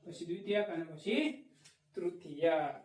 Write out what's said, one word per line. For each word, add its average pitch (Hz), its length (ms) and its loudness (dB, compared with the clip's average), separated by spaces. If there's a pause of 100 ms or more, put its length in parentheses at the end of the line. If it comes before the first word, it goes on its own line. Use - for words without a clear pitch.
પછી 170 220 -10
દ્વિતીયક 202 440 2
અને 165 160 -4
પછી 208 400 0 (680)
તૃતીયક. 160 920 0